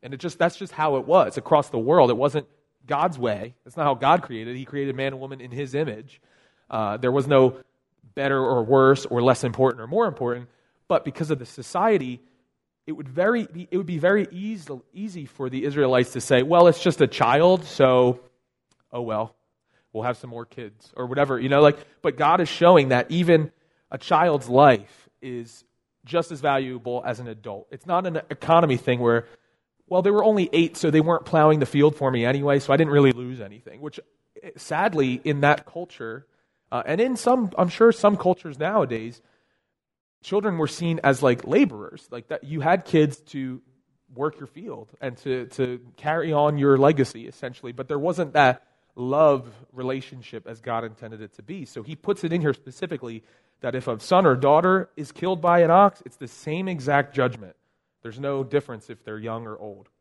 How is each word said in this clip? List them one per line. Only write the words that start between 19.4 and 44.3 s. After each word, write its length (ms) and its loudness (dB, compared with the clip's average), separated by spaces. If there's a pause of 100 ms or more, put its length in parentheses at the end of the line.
we'll 120 -10
have 140 -4
some 120 -18
more 140 -16
kids," 520 -20
or 100 -8
whatever, 340 -2
you 80 -2
know, 140 6
like, 160 8 (240)
but 140 -4
God 240 2
is 80 -2
showing 420 4
that 200 0
even 400 2 (400)
a 80 -12
child's 500 0
life 600 4 (120)
is 440 -14 (400)
just 260 -4
as 100 -12
valuable 640 -4
as 140 -6
an 80 -14
adult. 460 -16
It's 140 -20
not 200 -2
an 140 -6 (100)
economy 460 2
thing 240 -2
where, 260 2 (640)
"Well, 140 0
they 100 2
were 120 2
only 280 2
eight, 240 0
so 140 -2
they 100 4
weren't 240 0
plowing 340 4
the 80 0
field 300 2
for 140 -2
me 140 -2
anyway, 360 0
so 120 -2
I 40 4
didn't 160 2
really 200 6
lose 280 -8
anything," 400 -20
which, 180 -16 (580)
sadly, 680 -2
in 160 -4
that 260 0
culture, 600 -16 (440)
uh, 160 -6
and 140 -4
in 160 -2
some, 420 0
I'm 100 2
sure 220 4
some 260 2
cultures 420 -4
nowadays, 600 -4 (1000)
children 360 -4
were 80 0
seen 380 -4
as, 180 2
like, 240 0
laborers, 640 -2
like, 180 -16
that 140 -10
you 180 -10
had 240 0
kids 360 2
to 420 -12 (500)
work 260 -8